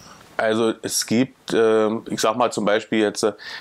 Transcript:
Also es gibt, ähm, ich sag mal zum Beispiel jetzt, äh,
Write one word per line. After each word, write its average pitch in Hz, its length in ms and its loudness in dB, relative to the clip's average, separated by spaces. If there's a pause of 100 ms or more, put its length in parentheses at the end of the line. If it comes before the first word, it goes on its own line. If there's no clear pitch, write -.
(380)
Also 110 420 0
es - 260 -6
gibt, 123 460 -2
ähm, 110 560 2
ich 113 120 -6
sag 113 160 0
mal 120 140 2
zum 110 140 -4
Beispiel 110 360 0
jetzt, 104 220 0
äh, 104 100 2 (280)